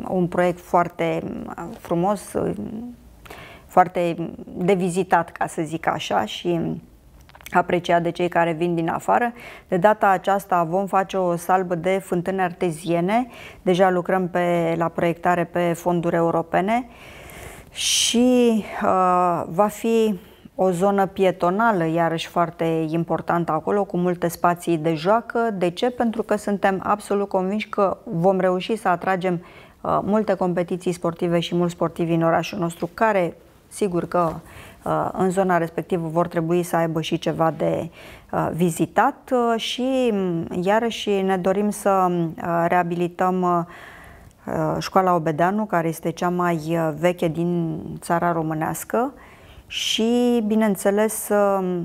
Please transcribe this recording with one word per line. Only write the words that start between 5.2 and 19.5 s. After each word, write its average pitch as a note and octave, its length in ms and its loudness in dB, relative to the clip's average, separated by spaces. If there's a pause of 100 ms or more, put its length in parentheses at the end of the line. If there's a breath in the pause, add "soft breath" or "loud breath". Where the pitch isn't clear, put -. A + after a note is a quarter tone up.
ca - 160 -4
să E3+ 160 -4
zic D#3+ 240 -6
așa, F#3+ 380 0
și E3 560 -4 (760)
apreciat F3 480 2
de E3+ 80 -2
cei F3 180 -2
care E3+ 240 2
vin E3+ 220 -2
din E3 140 0
afară. A#3 440 0 (360 loud breath)
De F#3 80 0
data G#3 320 4
aceasta F#3 540 2
vom F3+ 240 -2
face F#3+ 300 -2
o F3 200 0
salbă F#3 380 0
de F#3 300 0
fântâni F#3+ 360 -2
arteziene. F3 840 0 (360 loud breath)
Deja F#3 280 4
lucrăm F3+ 380 0
pe, E3+ 480 0
la E3 120 0
proiectare F3 560 0
pe F3 280 -2
fonduri E3+ 440 0
europene F3 720 0 (840 loud breath)
și, A#3+ 960 4 (180 loud breath)
uh, F3+ 640 4
va G3 200 2